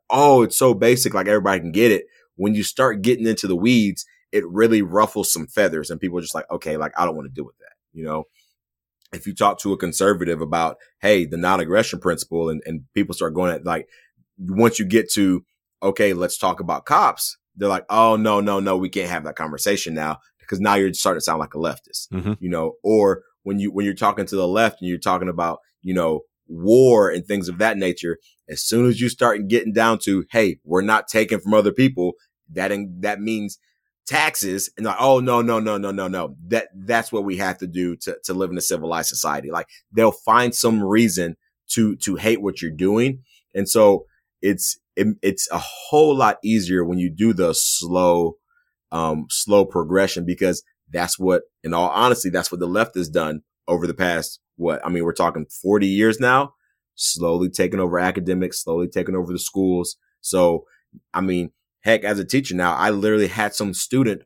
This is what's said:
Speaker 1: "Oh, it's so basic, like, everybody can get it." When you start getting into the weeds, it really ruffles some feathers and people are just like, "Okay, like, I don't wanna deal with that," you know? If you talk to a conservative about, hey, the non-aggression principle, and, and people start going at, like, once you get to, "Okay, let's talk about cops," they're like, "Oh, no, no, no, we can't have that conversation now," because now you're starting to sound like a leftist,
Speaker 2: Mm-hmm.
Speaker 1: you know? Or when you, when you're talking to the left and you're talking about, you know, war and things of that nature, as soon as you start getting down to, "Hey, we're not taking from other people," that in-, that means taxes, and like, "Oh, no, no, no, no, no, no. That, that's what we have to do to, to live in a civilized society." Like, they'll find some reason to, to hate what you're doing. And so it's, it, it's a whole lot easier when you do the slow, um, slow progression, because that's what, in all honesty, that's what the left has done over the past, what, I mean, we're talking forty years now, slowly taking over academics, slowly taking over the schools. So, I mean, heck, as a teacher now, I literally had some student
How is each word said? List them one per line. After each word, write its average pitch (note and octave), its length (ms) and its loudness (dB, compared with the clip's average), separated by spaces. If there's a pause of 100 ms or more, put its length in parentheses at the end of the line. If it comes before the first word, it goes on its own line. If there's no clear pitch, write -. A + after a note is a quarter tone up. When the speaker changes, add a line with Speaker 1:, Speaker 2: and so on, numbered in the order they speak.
Speaker 1:
"Oh, C3+ 320 8
it's - 160 0
so B2+ 160 4
basic, A2+ 400 2
like, F#2+ 140 0
everybody G2 340 2
can E2 100 -8
get A2 200 4
it." F#2 140 0 (300)
When G2+ 180 -2
you G#2 100 -2
start A#2 380 0
getting A2+ 260 0
into G#2+ 200 -2
the F#2 80 0
weeds, G#2 500 2 (280)
it G#2 140 0
really A2 340 4
ruffles G2+ 500 0
some D#2+ 160 -4
feathers D#2+ 420 0
and E2 120 -8
people F2+ 160 -4
are F2 40 -2
just D#2+ 140 -12
like, - 160 -10
"Okay, D#2+ 260 -6
like, D2+ 200 -6
I F2 80 0
don't E2 100 -2
wanna C#2 140 -12
deal C2+ 160 -12
with A1+ 140 -20
that," - 140 -20 (200)
you D#2+ 100 -14
know? D#2 220 -6 (880)
If F#2+ 140 -14
you G2 80 -8
talk G2+ 240 0
to G2 140 -4
a F#2 40 0
conservative F2 640 0
about, D#2+ 360 -2 (220)
hey, G2 260 4
the D2+ 120 -8
non-aggression F2+ 640 0
principle, E2 500 -2
and, D#2+ 160 -6
and D#2+ 180 -10 (100)
people F#2+ 200 -2
start E2 220 -4
going F2+ 180 0
at, D#2+ 120 -10
like, E2 220 -4 (500)
once G2 420 2
you G#2+ 60 -2
get G#2+ 280 2
to, F#2+ 320 2 (380)
"Okay, G2 300 2
let's F2 240 -4
talk F#2 240 -2
about E2 240 -6
cops," - 520 0 (180)
they're G2+ 140 -2
like, F#2+ 200 -2
"Oh, A2 260 4
no, A2 260 2
no, G2+ 180 0
no, G2 180 0
we F#2 120 -2
can't F2+ 220 -4
have D#2+ 140 -6
that D2+ 100 -12
conversation D#2+ 580 -4
now," D#2 240 -4 (220)
because F#2+ 220 -6
now G#2 140 4
you're F#2+ 180 2
starting F2 260 -2
to - 40 -6
sound D#2+ 180 -2
like D2+ 120 -10
a D2+ 60 -10
leftist, - 540 -8
Speaker 2:
Mm-hmm. F#2+ 260 -4
Speaker 1:
you F2+ 100 -8
know? D#2+ 320 -4
Or G2+ 420 4 (200)
when G2+ 160 -4
you, G2 120 -2
when G2 140 -4
you're G2 80 -2
talking G2+ 320 0
to G2+ 120 -6
the F2+ 100 0
left G#2+ 340 0
and F2+ 80 -6
you're F2 80 -4
talking F#2 320 -2
about, E2+ 300 -4 (220)
you F#2 120 -6
know, D#2+ 280 0 (260)
war G#2+ 640 6
and F2 160 -4
things G2 240 -4
of F2 100 -10
that G#2+ 180 2
nature, F2 400 -4 (320)
as D2+ 140 -10
soon A#2+ 240 2
as A2+ 120 2
you A#2+ 100 0
start G#2+ 380 0
getting A2+ 260 0
down A2+ 260 4
to, F#2+ 320 0
"Hey, G#2 320 2
we're F2 180 0
not G#2+ 260 2
taking G#2+ 320 0
from G#2 140 -2
other G2+ 180 4
people," A2 420 0 (360)
that F#2 220 -4
in-, G2+ 300 -8
that G#2 200 -4
means G#2+ 380 -6 (460)
taxes, D3 720 -2
and A2 80 -8
like, G2 140 -4
"Oh, C3 200 6
no, B2 220 2
no, A#2 180 0
no, G#2+ 180 -2
no, G2 140 -4
no, F#2+ 160 -6
no. E2+ 280 -6 (120)
That, A2 280 -2
that's A2+ 360 -2
what G#2 120 -2
we F#2+ 140 -4
have F#2 220 -4
to F#2 80 -8
do F2 300 -4
to, - 280 -8
to F#2+ 80 -6
live F#2 180 -2
in F2+ 60 -6
a F2 40 -6
civilized E2 480 -4
society." D2 420 -4
Like, E2+ 160 -6 (240)
they'll A2 200 4
find A#2+ 440 2
some A2+ 280 2
reason F#2+ 520 2 (340)
to, A2 280 0
to F#2+ 180 -4
hate G#2 260 0
what G2 200 -4
you're D#2+ 100 -6
doing. A2 520 0 (320)
And G2 140 -4
so G#2 360 6 (360)
it's, - 360 -2 (200)
it, - 100 2 (140)
it's F#2+ 300 -2
a F2 60 -4
whole D3+ 580 2
lot A2+ 280 4
easier F#2 400 0
when F2+ 160 -2
you F2+ 100 0
do G2+ 240 2
the F2 200 2
slow, F2 840 2 (560)
um, D#2+ 380 -4
slow G2+ 360 4
progression, F2+ 600 0
because F2+ 360 -2 (300)
that's F2 260 -4
what, F#2 260 0 (200)
in E2 100 -6
all F2 160 0
honesty, A2+ 400 2
that's F2 220 -4
what F2 80 -10
the F2 80 -4
left G#2 280 -2
has F2 140 -4
done D#2 320 -4 (280)
over E2+ 180 -2
the E2 60 -6
past, E2+ 460 -4 (180)
what, E2 280 -4
I D#2+ 40 -4
mean, F2 160 -2
we're E2 80 -2
talking E2 320 -2
forty G2+ 420 0
years A2 320 2
now, C3 340 2 (420)
slowly E2+ 540 -2
taking F#2 300 -2
over F2 180 -2
academics, F2+ 640 -2
slowly F2 280 -2
taking F#2 260 -4
over F2+ 160 -6
the F2+ 80 -6
schools. F#2 560 -2 (260)
So, F2 440 2 (480)
I F#2 80 -2
mean, F2+ 300 -2 (300)
heck, G#2+ 220 2
as G2+ 160 -2
a F#2 60 -4
teacher C3+ 300 -2
now, F2 200 0
I F#2+ 160 2
literally G#2+ 380 2
had G#2 260 -4
some G2+ 180 -4
student B2 520 -2